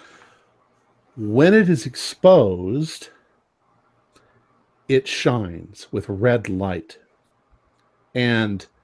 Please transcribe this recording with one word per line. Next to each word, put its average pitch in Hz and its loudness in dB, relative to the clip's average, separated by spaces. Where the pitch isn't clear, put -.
When 120 2
it 208 4
is 165 0
exposed, 123 0
it 131 0
shines 95 -6
with 101 -8
red 110 -2
light. 92 -8
And 113 -2